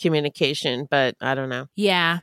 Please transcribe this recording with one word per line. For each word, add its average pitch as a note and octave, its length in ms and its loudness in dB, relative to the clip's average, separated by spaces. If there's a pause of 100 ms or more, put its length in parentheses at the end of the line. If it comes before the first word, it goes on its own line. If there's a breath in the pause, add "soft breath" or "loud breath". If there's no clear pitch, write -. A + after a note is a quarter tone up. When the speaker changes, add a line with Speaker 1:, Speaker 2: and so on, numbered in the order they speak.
Speaker 1:
communication, D3 880 0
but C3+ 320 2
I C3 140 -2
don't C3 140 -4
know. B2+ 260 -8
Speaker 2:
Yeah. F3 480 2